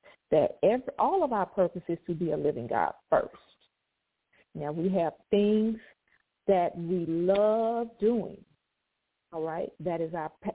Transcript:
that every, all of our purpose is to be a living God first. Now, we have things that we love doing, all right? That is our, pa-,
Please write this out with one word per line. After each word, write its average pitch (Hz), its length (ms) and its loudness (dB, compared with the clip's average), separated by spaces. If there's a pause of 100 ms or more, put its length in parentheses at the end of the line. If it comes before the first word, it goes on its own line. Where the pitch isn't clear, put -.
(300)
that 151 320 2
every, 233 360 2
all 330 260 2
of 254 80 0
our 196 140 0
purpose 180 420 -2
is 170 180 -2
to 175 80 -4
be 160 180 -2
a 151 40 0
living 143 300 -2
God 110 260 0 (160)
first. - 260 0 (1200)
Now, 151 180 -8
we 170 180 -2
have 170 220 0 (180)
things 214 480 2 (680)
that 180 300 2
we 170 300 -2
love 214 800 0 (120)
doing, 220 420 0 (880)
all 160 100 -6
right? 160 360 -6
That 165 220 -4
is 165 140 -4
our, 160 180 -6 (100)
pa-, 202 120 -6